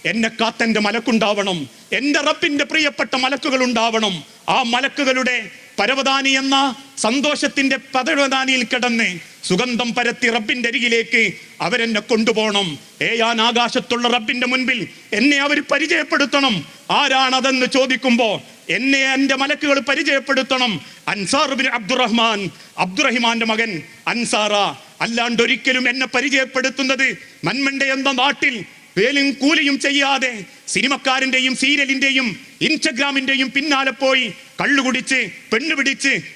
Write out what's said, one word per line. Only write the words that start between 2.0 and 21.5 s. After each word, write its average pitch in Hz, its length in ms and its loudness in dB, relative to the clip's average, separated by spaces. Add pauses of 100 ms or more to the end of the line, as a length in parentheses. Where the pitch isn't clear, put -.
റബ്ബിന്റെ 294 440 0
പ്രിയപ്പെട്ട 294 520 -2
മലക്കുകൾ 262 480 0
ഉണ്ടാവണം. 226 600 0 (240)
ആ 214 140 2
മലക്കുകളുടെ 254 880 0 (280)
പരവതാനി 269 520 2
എന്ന 269 440 2 (240)
സന്തോഷത്തിന്റെ 269 800 0
പരവതാനിയിൽ 262 880 0
കിടന്ന് 233 540 0 (260)
സുഗന്ധം 233 500 -2
പരത്തി 240 360 0
റബ്ബിന്റെ 233 380 -2
അരികിലേക്ക് 233 640 0 (280)
അവരെന്നെ 226 400 -2
കൊണ്ടുപോകണം. 214 800 0 (240)
ഏയാൻ 226 380 0
ആകാശത്തുള്ള 240 680 0
റബ്ബിന്റെ 247 380 -2
മുൻപിൽ 254 420 -2 (240)
എന്നെ 269 240 4
അവർ 294 340 0
പരിചയപ്പെടുത്തണം. 285 920 0 (260)
ആരാണതെന്ന് 262 760 2
ചോദിക്കുമ്പോ, 247 760 2 (280)
എന്നെ 262 280 2
എൻ്റെ 269 380 2
മലക്കുകൾ 277 420 0
പരിചയപ്പെടുത്തണം. 262 1000 0 (280)
"അൻസാർ 262 460 0